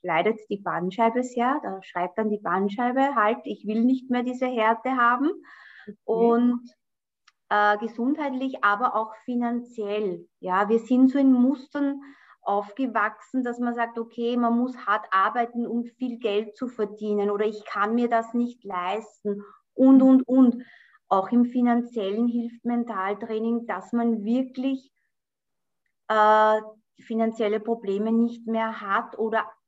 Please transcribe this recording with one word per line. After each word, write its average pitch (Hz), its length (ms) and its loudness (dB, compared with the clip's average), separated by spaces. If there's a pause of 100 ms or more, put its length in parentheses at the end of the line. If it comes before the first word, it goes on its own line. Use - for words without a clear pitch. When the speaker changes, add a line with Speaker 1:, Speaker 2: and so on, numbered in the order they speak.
Speaker 1:
leidet 180 480 -2
die 202 80 -4
Bandscheibe 202 680 -2
sehr, 254 400 -2
da 190 180 -10
schreibt - 360 -6
dann 214 120 -2
die 208 100 -4
Bandscheibe 240 760 0
halt, 220 300 2
„Ich 208 200 -12
will 226 200 0
nicht 262 240 0
mehr 247 140 0
diese 254 240 -4
Härte 233 500 0
haben.“ 247 340 2 (560)
Speaker 2:
Okay. 214 160 -16
Speaker 1:
Und, 233 680 2 (800)
äh, 208 300 4
gesundheitlich, 262 880 -4
aber 208 320 0
auch 220 280 -4
finanziell, 226 1040 -4 (140)
ja, 190 260 0
wir 226 120 4
sind 254 320 4
so 277 60 -2
in 269 140 6
Mustern 277 680 0 (400)
aufgewachsen, 214 1000 -4
dass 240 160 -6
man 240 160 -2
sagt, 233 220 -4
„Okay, 233 380 -4
man 233 220 2
muss 254 180 -2 (100)
hart 302 260 0
arbeiten, 233 540 0
um 233 200 -4
viel 233 320 -8
Geld 208 400 -4
zu 254 100 -6
verdienen“ 208 640 -2
oder 208 140 0
„Ich 214 180 -6
kann 208 320 -2
mir 240 140 0
das 226 240 -2
nicht 240 320 -4
leisten“ 202 800 -6 (300)
und, 262 240 8
Speaker 2:
Mhm. 262 40 10
Speaker 1:
und, 262 220 8
und. 247 400 4 (480)
Auch 190 200 2
im 240 140 4
Finanziellen 240 840 -2
hilft 233 380 -6
Mentaltraining, 226 1000 -4
dass - 280 -8
man 233 300 0
wirklich, 262 680 -4 (1160)
äh, 214 540 4 (380)
finanzielle 220 600 -2
Probleme 220 520 -4
nicht 233 340 0
mehr 220 340 -4
hat 208 380 -4
oder 220 260 -2 (240)